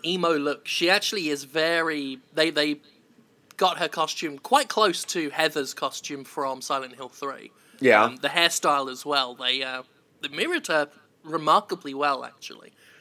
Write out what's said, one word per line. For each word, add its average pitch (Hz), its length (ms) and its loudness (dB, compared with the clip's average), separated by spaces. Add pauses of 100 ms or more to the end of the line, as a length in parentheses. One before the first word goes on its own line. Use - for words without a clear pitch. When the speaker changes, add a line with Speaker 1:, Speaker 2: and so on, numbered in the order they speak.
Speaker 1:
emo 170 320 2
look. 143 300 -2
She 170 220 0
actually 190 400 0
is 143 160 -2
very, 156 720 0 (140)
they, 160 180 2
they 147 280 0 (760)
got 180 220 2
her 170 100 0
costume 156 500 -4
quite - 300 2
close 208 360 2
to 160 260 -4
Heather's 156 420 0
costume 139 500 -8
from 135 380 -6
Silent 131 340 -6
Hill 127 140 -14
three. - 420 -12 (300)
Speaker 2:
Yeah. 110 220 8
Speaker 1:
Um, 123 140 0
the 139 120 -2
hairstyle 156 640 2
as 127 140 -12
well. 135 300 0
They, 131 280 -2
uh, 131 200 -8 (380)
they 143 80 -8
mirrored 277 380 -2
her 151 200 2 (360)
remarkably 160 680 0
well, 139 300 0
actually, - 480 -18 (300)